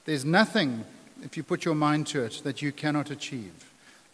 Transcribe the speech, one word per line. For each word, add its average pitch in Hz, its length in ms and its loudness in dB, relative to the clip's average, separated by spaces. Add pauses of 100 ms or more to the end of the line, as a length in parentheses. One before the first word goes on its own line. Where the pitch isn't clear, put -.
There's 143 200 -2
nothing, 165 600 4 (360)
if - 160 -10
you 156 60 -6
put - 220 -4
your 165 100 2
mind 151 320 4
to 139 160 0
it, - 200 -6
that 143 200 -4
you 143 80 0
cannot 147 400 -2
achieve. 110 580 -10 (440)